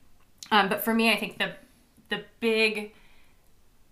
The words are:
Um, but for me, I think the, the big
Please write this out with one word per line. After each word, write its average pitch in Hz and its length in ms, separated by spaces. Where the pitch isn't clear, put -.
Um, 202 180
but 208 140
for 226 100
me, 226 200
I 208 40
think 202 220
the, 190 160
the 208 160
big 220 520